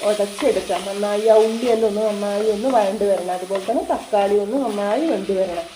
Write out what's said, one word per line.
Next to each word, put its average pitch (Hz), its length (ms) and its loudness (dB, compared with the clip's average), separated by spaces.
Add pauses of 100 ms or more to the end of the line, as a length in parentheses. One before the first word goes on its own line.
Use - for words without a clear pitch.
ഉടച്ചെടുക്കാം. 202 800 0
നന്നായി 208 340 -2 (100)
ആ 220 120 8
ഉള്ളിയെല്ലാം 226 440 0
ഒന്ന് 208 200 -2
നന്നായി 202 340 -2 (120)
ഒന്ന് 226 200 -2
വഴണ്ട് 202 360 2
വരണം. 180 260 -2
അതുപോലെ 190 320 -4
തന്നെ 294 140 0 (100)
തക്കാളി 202 500 0
ഒന്ന് 226 220 -2
നന്നായി 208 380 -2 (100)
വെന്ത് 196 260 -2
വരണം. 175 360 -2